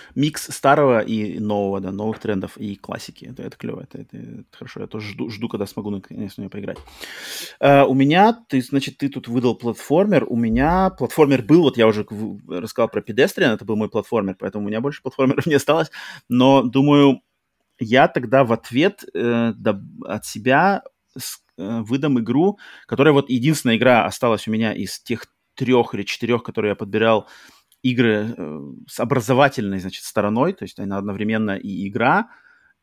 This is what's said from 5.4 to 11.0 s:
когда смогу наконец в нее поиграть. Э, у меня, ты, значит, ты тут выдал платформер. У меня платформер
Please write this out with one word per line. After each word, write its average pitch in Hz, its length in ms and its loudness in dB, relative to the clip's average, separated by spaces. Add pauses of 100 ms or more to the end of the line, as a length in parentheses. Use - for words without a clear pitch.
когда 101 180 -6
смогу 104 240 -8
наконец 101 440 -10
в - 40 -20
нее 98 120 -12
поиграть. 101 260 -10 (840)
Э, 143 240 8
у 131 100 4
меня, 165 380 6 (160)
ты, 131 140 0
значит, 135 360 -4
ты 139 100 -4
тут 135 200 -12
выдал 120 280 2
платформер. 147 720 0
У 123 80 -4
меня 139 540 2
платформер 139 520 2